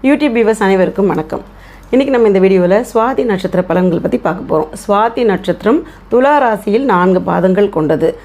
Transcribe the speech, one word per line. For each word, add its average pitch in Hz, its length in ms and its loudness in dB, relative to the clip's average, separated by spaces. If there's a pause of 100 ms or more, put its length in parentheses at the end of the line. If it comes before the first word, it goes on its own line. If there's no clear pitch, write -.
YouTube 277 300 2
viewers 220 260 2
அனைவருக்கும் 190 480 0
வணக்கம். 156 340 -4 (480)
இன்னைக்கு 269 300 0
நம்ம 226 80 4
இந்த 196 120 4
வீடியோல 190 440 2 (100)
சுவாதி 254 320 0
நட்சத்திர 185 440 -2
பலன்கள் 175 320 0
பத்தி - 160 -4
பார்க்க 185 400 -4
போறோம். 151 100 -2 (200)
சுவாதி 226 380 0
நட்சத்திரம் 196 580 0 (280)
துலா 269 280 4
ராசியில் 226 460 -2
நான்கு 185 360 2
பாதங்கள் 180 480 0
கொண்டது. 160 560 -2